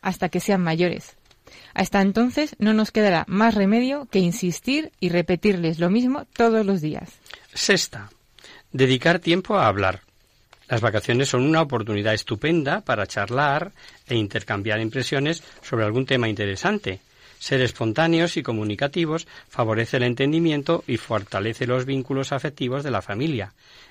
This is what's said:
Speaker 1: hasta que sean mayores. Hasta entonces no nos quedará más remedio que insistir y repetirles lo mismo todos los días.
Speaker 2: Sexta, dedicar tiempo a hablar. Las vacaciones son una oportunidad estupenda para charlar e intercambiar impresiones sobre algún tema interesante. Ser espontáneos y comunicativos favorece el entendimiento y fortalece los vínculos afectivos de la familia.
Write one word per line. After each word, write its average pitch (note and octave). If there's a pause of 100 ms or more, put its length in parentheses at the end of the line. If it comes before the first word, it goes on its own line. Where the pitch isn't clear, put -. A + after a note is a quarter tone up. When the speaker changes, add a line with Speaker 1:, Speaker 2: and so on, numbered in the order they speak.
Speaker 1:
hasta F3+
que F3+
sean F#3+
mayores. E3+ (580)
Hasta F#3+
entonces A#3
no G#3+
nos A3
quedará G3+
más G#3+
remedio A#3+
que F#3+
insistir F#3
y F3+
repetirles E3+
lo E3+
mismo B3 (120)
todos A3+
los G3
días. - (420)
Speaker 2:
Sexta, - (600)
dedicar C3
tiempo F#3
a D3+
hablar. F#2+ (680)
Las A#2
vacaciones A#2+
son B2
una D#3+
oportunidad A2
estupenda D3+
para G#2
charlar C#3 (340)
e B2
intercambiar G#2+
impresiones C3+ (200)
sobre A2+
algún A#2+
tema A#2+
interesante. G2+ (400)
Ser C3
espontáneos E3
y D#3
comunicativos C#3 (220)
favorece A2+
el B2
entendimiento D3
y B2
fortalece G#2+
los B2+
vínculos C3+
afectivos C#3
de D3
la G2+
familia. G#2+ (360)